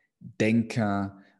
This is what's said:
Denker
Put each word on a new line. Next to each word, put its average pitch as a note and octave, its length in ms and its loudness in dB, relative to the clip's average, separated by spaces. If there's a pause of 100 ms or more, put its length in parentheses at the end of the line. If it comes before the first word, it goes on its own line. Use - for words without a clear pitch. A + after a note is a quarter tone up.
(180)
Denker A2 1040 -2 (180)